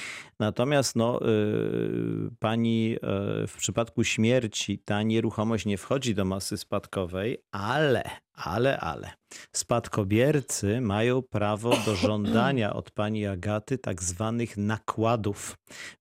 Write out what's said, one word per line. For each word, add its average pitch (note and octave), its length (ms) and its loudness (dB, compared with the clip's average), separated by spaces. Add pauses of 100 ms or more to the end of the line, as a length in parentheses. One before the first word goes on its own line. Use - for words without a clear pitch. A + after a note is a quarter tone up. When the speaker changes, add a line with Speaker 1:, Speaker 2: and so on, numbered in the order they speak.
(400)
Speaker 1:
Natomiast, B2 560 2
no, A#2 320 2
y, A1+ 1040 0 (100)
pani, A2+ 560 2
e, G#2 520 -2
w - 100 -16
przypadku A#2 460 0
śmierci A2+ 760 2
ta G#2 240 -2
nieruchomość A2 640 0
nie G2+ 120 0
wchodzi B2 380 -2
do G2 100 2
masy F#2+ 320 -2
spadkowej, G2 800 -4 (140)
ale, A#2+ 520 2 (300)
ale, A#2 460 0
ale C#2 320 -6 (420)
spadkobiercy A#2 1300 2
mają A#2 400 2
prawo G#2+ 480 -2 (160)
do G#2+ 140 2
Speaker 2:
<clears throat> F2+ 80 2
Speaker 1:
żądania A2 640 2
od - 180 -8
pani G#2+ 340 -2
Agaty G#2 520 -2
tak F#2 260 -6
zwanych A2 540 -2
nakładów, G#2+ 1000 -2 (440)